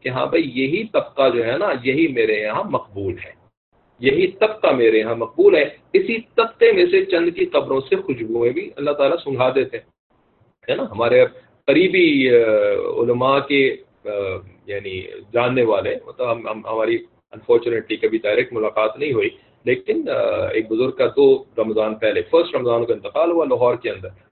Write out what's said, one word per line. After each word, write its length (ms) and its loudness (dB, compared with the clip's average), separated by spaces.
کہ 80 -8
ہاں 180 -4
بھائی 160 0
یہی 300 -2
طبقہ 380 -2
جو 120 0
ہے 120 -2
نا، 140 -2
یہی 240 2
میرے 320 0
یہاں 240 -4
مقبول 500 -6
ہے، 80 -20
یہی 260 2
طبقہ 400 -2
میرے 320 4
یہاں 160 0
مقبول 420 4
ہے۔ 80 2
اسی 260 0
طبقے 380 2
میں 180 4
سے 140 2
چند 320 0
کی 80 0
قبروں 360 0
سے 160 -2
خوشبوئیں 560 -2
بھی 240 -8
اللہ 140 -4
تعالیٰ 340 0
سونگھا 300 0
دیتے 220 -2
ہیں، 80 -12
ہے 40 0
نا؟ 160 -6
ہمارے 340 4
قریبی، 640 4
آ، 180 6
علماء 360 2
کے، 380 0
آ، 40 -10
یعنی 360 -10
جاننے 300 0
والے، 340 0
مطلب 260 -6
ہم، 160 -8
ہم، 180 -10
ہماری 320 -2
unfortunately 640 0
کبھی 160 0
ڈائریکٹ 340 -2
ملاقات 460 -2
نہیں 140 -4
ہوئی، 160 0
لیکن، 440 -2
آ، 380 -2
ایک 220 -4
بزرگ 220 -2
کا 160 -2
دو 280 6
رمضان 360 0
پہلے، 360 0
فرسٹ 240 2
رمضان 320 0
کا 80 -2
انتقال 360 -2
ہوا 140 0
لاہور 300 2
کے 160 -6
اندر، 180 -10